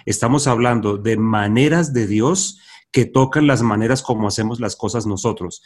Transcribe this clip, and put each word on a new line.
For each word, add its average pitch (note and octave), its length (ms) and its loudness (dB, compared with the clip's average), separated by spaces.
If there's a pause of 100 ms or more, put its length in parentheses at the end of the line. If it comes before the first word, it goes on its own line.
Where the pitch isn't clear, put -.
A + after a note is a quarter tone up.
estamos C3 420 0
hablando A#2 500 2
de G#2+ 200 -2
maneras A2+ 760 2
de A2+ 140 0
Dios A2+ 500 0 (360)
que B2 120 2
tocan C3+ 420 2
las B2+ 140 4
maneras A2+ 400 0
como G#2+ 260 -2
hacemos A2+ 320 -4
las G#2+ 160 -6
cosas A2 300 -4
nosotros, G2+ 600 -6